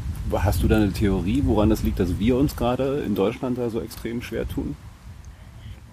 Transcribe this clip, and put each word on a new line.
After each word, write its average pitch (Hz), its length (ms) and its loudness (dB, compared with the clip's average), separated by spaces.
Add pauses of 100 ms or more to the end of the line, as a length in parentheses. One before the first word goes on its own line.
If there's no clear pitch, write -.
(320)
Hast - 320 2
du 101 60 4
da 110 80 6
eine 101 160 4
Theorie, 98 520 2
woran 107 240 4
das 107 140 2
liegt, 110 160 0
dass 90 200 0
wir 120 180 4
uns 143 180 2
gerade 131 500 0
in 104 100 -2
Deutschland 123 420 0
da 120 120 -2
so 110 120 -4
extrem 117 400 -8
schwer - 260 -6
tun? - 300 -6 (1160)